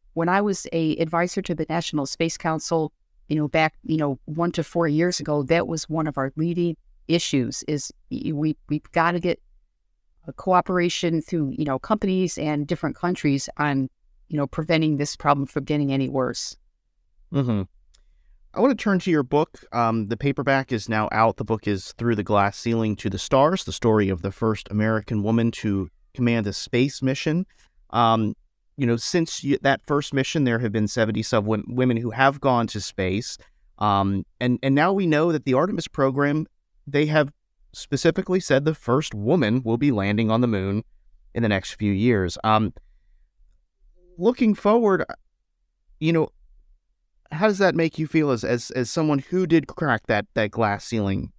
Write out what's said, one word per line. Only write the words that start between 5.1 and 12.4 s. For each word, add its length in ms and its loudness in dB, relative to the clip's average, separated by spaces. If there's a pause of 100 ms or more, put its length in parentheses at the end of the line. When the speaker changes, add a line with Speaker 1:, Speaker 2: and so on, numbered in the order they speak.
Speaker 1:
ago, 220 -2
that 260 2
was 220 -6
one 160 -2
of 100 -6
our 200 -2
leading 400 0 (300)
issues 640 0
is 240 -4 (180)
y-, 220 -4
we, 240 -2 (120)
we've 240 -6
gotta 280 0
get 200 -2 (840)
a 60 -12
cooperation 880 0
through, 360 -4
you 80 -4
know, 140 -2
companies 600 0
and 280 -2